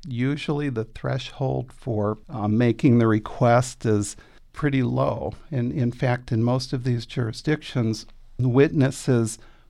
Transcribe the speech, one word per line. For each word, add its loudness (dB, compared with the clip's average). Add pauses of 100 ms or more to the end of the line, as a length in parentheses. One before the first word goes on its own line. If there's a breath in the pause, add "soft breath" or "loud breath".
usually -2
the -4
threshold -6
for, -4 (100)
uh, -4
making 4
the 6
request 2
is 0 (380 loud breath)
pretty 0
low. -2 (160)
And -2
in 0
fact, -2
in 2
most -2
of -6
these -2
jurisdictions, -4 (320)
witnesses, 2 (300 soft breath)